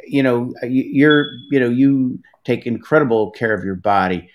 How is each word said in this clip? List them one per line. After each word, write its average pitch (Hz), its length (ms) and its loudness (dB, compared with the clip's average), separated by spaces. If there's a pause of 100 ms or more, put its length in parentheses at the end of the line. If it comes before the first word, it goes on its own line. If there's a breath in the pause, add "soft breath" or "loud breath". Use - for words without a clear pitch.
you 139 160 -2
know, 123 300 -2 (100)
y-, 123 80 -8
you're, 143 560 2 (240)
you 139 80 0
know, 123 120 2
you 131 480 0 (260 soft breath)
take 120 220 -4
incredible 117 640 0
care 113 200 -4
of 98 120 -4
your 98 100 -4
body. 92 600 -2